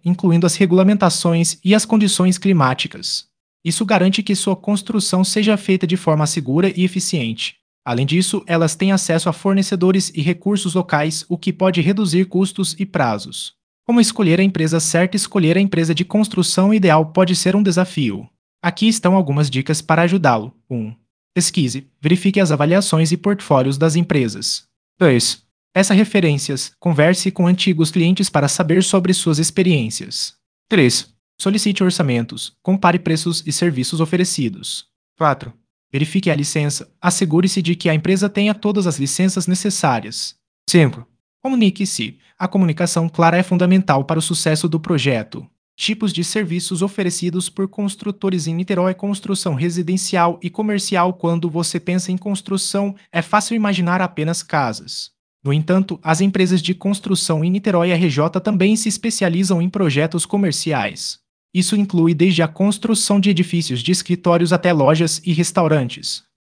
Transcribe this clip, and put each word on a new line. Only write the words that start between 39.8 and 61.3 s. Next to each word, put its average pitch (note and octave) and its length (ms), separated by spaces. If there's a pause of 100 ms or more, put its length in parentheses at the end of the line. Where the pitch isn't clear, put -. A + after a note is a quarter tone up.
Cinco. C#3 380 (360)
Comunique-se. G3 760 (200)
A F#3 100
comunicação E3+ 600
clara E3 280
é F#3 60
fundamental F3+ 640
para D#3+ 140
o D#3 40
sucesso D#3 460
do D#3+ 120
projeto. C3 640 (300)
Tipos G#3+ 360
de E3+ 120
serviços F3+ 580
oferecidos F#3 640
por G3 200
construtores G3 800
em E3 80
Niterói. F#3 400
Construção G3 600
residencial E3+ 880
e F3+ 80
comercial. G3 640
Quando E3+ 360
você E3 300
pensa F3+ 320
em F#3 60
construção, G3 800 (180)
é E3+ 100
fácil G#3 320
imaginar F#3 460
apenas E3+ 420
casas. - 680 (340)
No C#3 80
entanto, F3+ 500
as D#3+ 180
empresas F#3 400
de F3 140
construção F#3 720
em F3+ 60
Niterói F#3 400
R F3 180
J D3+ 320
também G3+ 340
se A3 140
especializam F#3 720
em F3+ 60
projetos D#3+ 580
comerciais. D#3 960 (300)